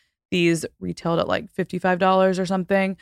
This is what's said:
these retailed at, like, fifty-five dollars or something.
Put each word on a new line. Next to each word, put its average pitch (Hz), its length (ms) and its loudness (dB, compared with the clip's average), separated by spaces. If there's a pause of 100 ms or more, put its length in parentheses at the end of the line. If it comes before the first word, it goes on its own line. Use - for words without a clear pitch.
(300)
these 170 360 0 (120)
retailed 170 400 -2
at, - 100 0
like, - 220 -4
fifty-five 180 480 -2
dollars 190 400 2
or 190 80 -2
something. 190 560 0